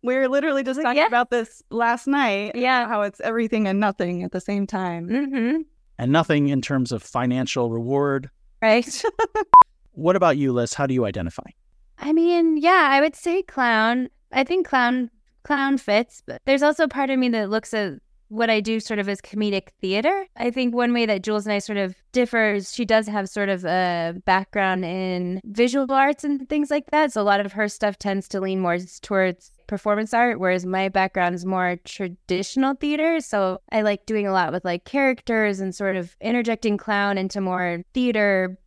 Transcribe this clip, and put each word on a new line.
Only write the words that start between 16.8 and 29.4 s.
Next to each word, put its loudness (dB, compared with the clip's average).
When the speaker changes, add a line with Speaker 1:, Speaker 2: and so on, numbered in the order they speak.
Speaker 2:
part -2
of 0
me 2
that -2
looks -4
at -2
what -2
I 2
do -2
sort -6
of -2
as -6
comedic -4
theater. -2
I -2
think -2
one 0
way 0
that 0
Jules -2
and -2
I 0
sort -6
of -4
differ 2
is -6
she -4
does 2
have -4
sort -2
of -2
a 0
background 0
in -4
visual 0
arts 2
and -4
things 0
like -2
that. 2
So -2
a 0
lot 4
of -4
her -2
stuff -4
tends -2
to -4
lean -2
more 0
s-, -6
towards -2